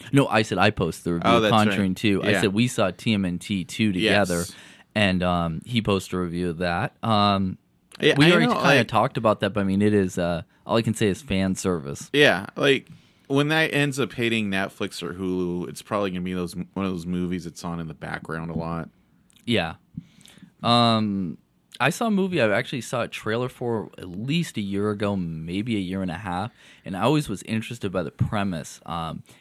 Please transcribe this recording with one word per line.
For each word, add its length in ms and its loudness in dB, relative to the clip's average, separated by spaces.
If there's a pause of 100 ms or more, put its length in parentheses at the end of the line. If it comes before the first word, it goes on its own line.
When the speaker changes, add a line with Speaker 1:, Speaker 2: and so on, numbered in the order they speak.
(120)
Speaker 1:
No, 140 4
I 160 2
said 160 -2
I 120 6
posted 340 -2
the 100 0
review 160 0
Speaker 2:
Oh, 60 6
Speaker 1:
of 60 4
Speaker 2:
that's 100 4
right. 160 4
Speaker 1:
Conjuring 260 0
two. 280 2
I 100 0
Speaker 2:
Yeah. 100 2
Speaker 1:
said 100 2
we 140 2
saw 240 0
T 240 -2
M 100 0
N 140 -2
T 260 -4
two 280 0
together, 460 2
Speaker 2:
Yes. 140 -4 (420)
Speaker 1:
and, 280 2
um, 420 0
he 160 -2
posted 340 -2
a 40 -2
review 320 -2
of 80 -8
that. 340 -2 (100)
Um, 540 2 (440)
Speaker 2:
Yeah, 180 4
Speaker 1:
we 80 8
Speaker 2:
I 60 8
Speaker 1:
already 140 6
Speaker 2:
know, 80 0
Speaker 1:
kinda 140 2
Speaker 2:
like 200 4
Speaker 1:
talked 280 0
about 240 2
that, 140 0
but 60 0
I 40 0
mean, 160 2
it 140 4
is, 240 2
uh, 240 -2 (240)
all 100 2
I 60 4
can 120 0
say 120 0
is 160 0
fan 320 0
service. 580 -4
Speaker 2:
Yeah, 340 4 (100)
like, 320 0 (400)
when 200 2
that 240 0
ends 260 0
up 140 -2
hitting 380 0
Netflix 520 -4
or 120 -8
Hulu, 540 -2
it's 120 -12
probably 300 -2
gonna 120 -6
be 120 -4
those, 200 -6
one 300 -6
of 60 -2
those 160 -6
movies 380 -4
that's 200 -12
on 160 -6
in 60 -8
the 80 -12
background 560 -8
a 40 -10
lot. 360 -6 (560)
Speaker 1:
Yeah. 280 0 (880)
Um, 760 2 (420)
I 100 4
saw 160 -4
a 40 0
movie 300 0
I 160 4
actually 260 -4
saw 200 -4
a 60 -4
trailer 400 -4
for 500 -4
at 100 -12
least 480 -4
a 40 -2
year 300 0
ago, 260 -2
maybe 600 -4
a 40 0
year 220 -4
and 80 -4
a 80 -6
half, 340 -6 (320)
and 120 -8
I 60 -6
always 260 2
was 140 -6
interested 480 -6
by 140 -2
the 80 -8
premise. 760 -4
Um, 360 -8 (180)